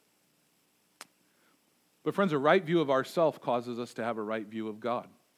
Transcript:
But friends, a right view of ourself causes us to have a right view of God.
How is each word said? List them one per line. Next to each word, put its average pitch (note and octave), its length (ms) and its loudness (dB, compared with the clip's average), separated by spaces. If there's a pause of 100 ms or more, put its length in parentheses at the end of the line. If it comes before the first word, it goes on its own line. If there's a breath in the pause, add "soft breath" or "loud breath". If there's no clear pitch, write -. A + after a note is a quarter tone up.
(2000)
But D3+ 120 -2
friends, G3 180 2
a D3 60 2
right E3 240 6
view E3 180 2
of C#3 80 0
ourself C#3 500 2
causes A#2+ 380 -4
us A#2+ 160 -8
to A#2 100 -6
have A2+ 140 -4
a A2 60 -4
right A2 220 -4
view A2 220 -8
of G#2+ 120 -10
God. A#2 280 -4 (300)